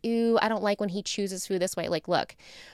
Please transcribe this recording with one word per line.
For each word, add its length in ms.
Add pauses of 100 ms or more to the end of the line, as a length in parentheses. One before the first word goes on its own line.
Ooh, 340
I 80
don't 140
like 160
when 120
he 120
chooses 460
food 120
this 160
way." 120
Like, 180
look, 300 (380)